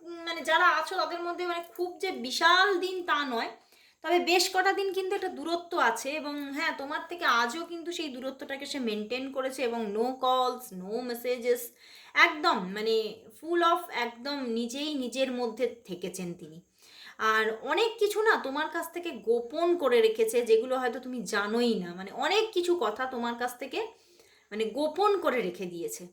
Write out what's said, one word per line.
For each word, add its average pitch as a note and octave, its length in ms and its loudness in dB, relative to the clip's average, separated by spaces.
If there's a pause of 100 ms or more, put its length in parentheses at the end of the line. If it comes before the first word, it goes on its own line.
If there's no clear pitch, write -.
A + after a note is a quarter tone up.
উম, E4+ 220 -10
মানে, E4 120 -6 (100)
যারা E4+ 160 6 (120)
আছো E4 220 -2
তাদের E4+ 260 -2
মধ্যে, F4 240 -4
মানে, E4+ 120 -2 (140)
খুব F4+ 140 -4 (120)
যে F#4 80 -2 (160)
বিশাল F4 420 6 (160)
দিন F#4 120 -4 (140)
তা D4 80 2 (160)
নয়, A3+ 160 -2 (540)
তবে E4+ 140 4 (120)
বেশ F4+ 140 6 (100)
কটা F#4+ 240 4
দিন G4 180 0
কিন্তু F#4+ 220 -2
একটা F#4 200 -4
দূরত্ব E4+ 340 -4 (180)
আছে, B3 180 -4 (120)
এবং C#4+ 140 -6 (220)
হ্যাঁ, D#4+ 240 -2
তোমার D#4 300 -6
থেকে F4 140 -6 (180)
আজও B3+ 200 -2 (100)
কিন্তু E4+ 260 -8
সেই D#4+ 180 -6
দূরত্বটাকে C4+ 560 -8
সে C#4+ 60 -4 (100)
মেনটেন G#3+ 360 -4 (120)
করেছে, C4 320 -4
এবং A#3 120 -2 (160)
no A#3 100 2 (180)
calls, B3+ 400 2 (180)
no G3 100 -8 (180)
messages, A#3+ 520 0 (640)
একদম, D#4 320 2 (180)
মানে, A3 180 0 (440)
full E4+ 240 0 (100)
of, F4 80 2 (240)
একদম A#3+ 320 -6 (220)
নিজেই C4 320 -4 (120)
নিজের B3+ 280 -2 (100)
মধ্যে A#3 260 -2 (220)
থেকেছেন F3+ 400 -8 (120)
তিনি। D#3+ 180 -16 (760)
আর A3 120 4 (280)
অনেক G#4+ 180 4 (120)
কিছু G4+ 160 2 (100)
না G4+ 60 6 (120)
তোমার D4 280 -2
কাছ E4+ 120 -2 (100)
থেকে F4 140 -6 (180)
গোপন C#4+ 400 2 (140)
করে B3 240 6
রেখেছে, A3+ 320 4 (120)
যেগুলো A#3+ 320 6
হয়তো B3+ 240 -2
তুমি B3+ 120 -6 (140)
জানোই A3 400 2 (100)
না। E3+ 60 -6 (100)
মানে, G3 120 -12 (140)
অনেক G4+ 200 4 (120)
কিছু F4 160 2 (120)
কথা G#3+ 180 -2 (120)
তোমার A#3+ 280 -2
কাছ B3 100 -2 (100)
থেকে, C#4+ 180 -6 (720)
মানে, G#3+ 140 -2 (140)
গোপন E4 320 4 (140)
করে B3 140 2 (100)
রেখে F#3 240 -6
দিয়েছে E3+ 300 -8 (100)